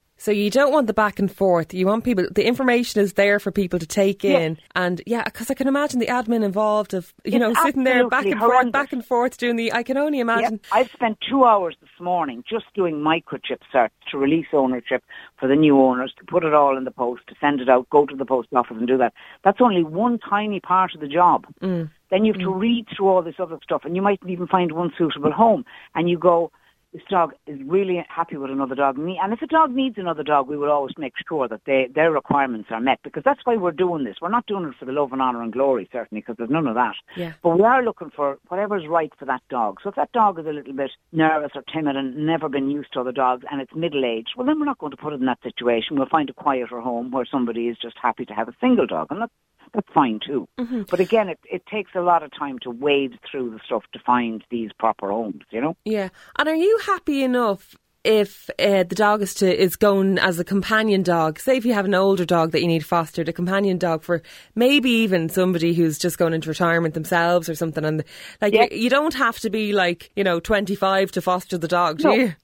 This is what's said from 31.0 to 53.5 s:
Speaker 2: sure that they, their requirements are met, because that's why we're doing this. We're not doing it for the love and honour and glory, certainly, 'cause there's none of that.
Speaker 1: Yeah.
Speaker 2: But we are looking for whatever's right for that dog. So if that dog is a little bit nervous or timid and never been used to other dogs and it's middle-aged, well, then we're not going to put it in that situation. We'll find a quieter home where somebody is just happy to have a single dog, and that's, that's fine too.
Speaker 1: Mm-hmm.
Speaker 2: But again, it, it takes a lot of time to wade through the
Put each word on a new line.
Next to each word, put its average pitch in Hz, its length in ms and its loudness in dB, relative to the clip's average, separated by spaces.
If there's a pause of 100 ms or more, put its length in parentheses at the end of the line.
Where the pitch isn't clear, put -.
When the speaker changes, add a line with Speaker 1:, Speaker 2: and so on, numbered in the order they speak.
Speaker 2:
sure 139 220 -2
that 107 160 -12
they, 135 220 0
their 156 260 2
requirements 135 580 -2
are 113 120 -6
met, 131 200 0
because 143 220 -10
that's 269 220 0
why 240 100 2
we're 180 140 0
doing 170 340 -2
this. 104 160 -10
We're 165 80 -6
not 233 160 0
doing 196 220 -6
it 131 80 -10
for - 100 -20
the 127 80 -8
love 143 220 0
and 135 80 -2
honour 123 180 -2
and 117 140 -6
glory, 127 360 0
certainly, 110 300 -10
'cause 110 160 -12
there's 117 140 -6
none 156 160 0
of 113 80 -4
that. 113 200 0 (220)
Speaker 1:
Yeah. 170 160 -8 (100)
Speaker 2:
But 170 140 2
we 185 80 6
are 254 180 4
looking 190 280 -6
for 139 280 -4 (100)
whatever's 190 380 -4
right 160 320 0
for 147 60 -18
that 127 240 -4
dog. 110 340 -4
So 196 60 -8
if 202 60 -8
that - 180 -4
dog 208 260 2
is 160 80 -10
a 160 60 -4
little 139 220 -10
bit 135 160 -6 (220)
nervous 156 420 0
or 139 80 -12
timid 147 340 -4
and 135 180 -6 (120)
never 156 240 -2
been 135 200 -2
used 143 220 -6
to 139 80 -4
other 127 120 -4
dogs 127 380 0
and 139 120 -6
it's - 120 -16
middle-aged, 135 600 -4
well, 254 100 -4
then 311 140 0
we're 294 60 -4
not 277 120 -4
going 151 120 -10
to 131 80 -14
put 151 160 -8
it 135 60 -8
in 127 40 -2
that 127 180 -2
situation. 120 540 -2
We'll 135 120 0
find 151 200 2
a 131 60 -12
quieter 123 460 -4
home 120 300 -6
where 127 140 -2
somebody 117 440 -2
is 117 100 -6
just - 180 -14
happy 120 300 -4
to 107 80 -14
have 110 160 -4
a 123 100 -16
single 240 260 2
dog, 80 240 -6
and 185 120 -8
that's, 240 100 -8 (400)
that's 214 220 -6
fine 117 260 2
too. 135 260 -6 (120)
Speaker 1:
Mm-hmm. 240 320 -6
Speaker 2:
But 180 100 2
again, 196 300 0
it, 151 80 -10 (120)
it 180 140 -8
takes 208 300 -8
a 180 80 -2
lot 175 200 4
of 147 100 -14
time 139 260 -8
to 123 120 -12
wade 135 480 0 (120)
through 127 180 -6
the 110 160 -12